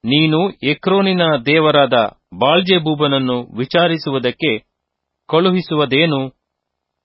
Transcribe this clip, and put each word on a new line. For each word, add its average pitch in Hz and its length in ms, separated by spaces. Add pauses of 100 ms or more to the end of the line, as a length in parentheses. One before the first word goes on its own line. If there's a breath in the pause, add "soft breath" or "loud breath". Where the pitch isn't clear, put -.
'ನೀನು 156 460
ಎಕ್ರೋನಿನ 185 720 (240)
ದೇವರಾದ 147 460 (420)
ಬಾಳ್ಜೆಬೂಬನನ್ನು 143 1200
ವಿಚಾರಿಸುವುದಕ್ಕೆ 135 1000 (720)
ಕಳುಹಿಸುವುದೇನು? 156 1000 (760)